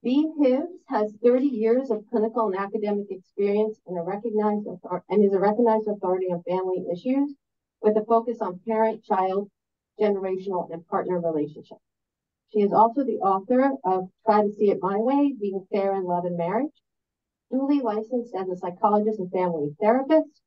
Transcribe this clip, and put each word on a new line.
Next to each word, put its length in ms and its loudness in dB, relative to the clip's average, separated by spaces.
Bea 280 2
Hibbs 380 2
has 240 -2
thirty 220 4
years 440 0
of 200 -4
clinical 360 0
and 100 -4
academic 540 -4
experience 680 -2
and 100 -6
a 40 -4
recognized 680 -2
author-, 400 -8
and 160 4
is 80 4
a 80 2
recognized 480 2
authority 380 -2
on 180 -4
family 480 -2
issues 420 -2
with 140 4
a 80 0
focus 360 0
on 280 -6
parent, 340 0
child, 480 -2
generational, 720 -2
and 140 -14
partner 320 -2
relationships. 600 -6
She 80 2
is 120 2
also 300 4
the 160 -2
author 540 2
of 240 0
Try 180 4
to 140 0
See 140 2
It 100 0
My 160 -2
Way, 440 2
Being 320 -6
Fair 240 0
in 80 -4
Love 200 -2
and 120 -4
Marriage. 340 -2
Duly 300 0
licensed 580 -4
as 100 -4
a 80 -4
psychologist 640 0
and 140 -8
family 480 -2
therapist 680 2